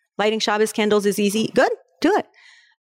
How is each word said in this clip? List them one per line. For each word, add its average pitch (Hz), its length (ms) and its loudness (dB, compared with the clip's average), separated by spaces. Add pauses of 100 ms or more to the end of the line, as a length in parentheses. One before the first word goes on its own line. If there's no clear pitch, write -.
(180)
Lighting 220 200 0
Shabbos 214 340 -2
candles 208 340 0
is 196 120 0
easy. 208 360 0
Good. 320 180 2 (280)
Do 339 140 2
it. 392 120 -2 (560)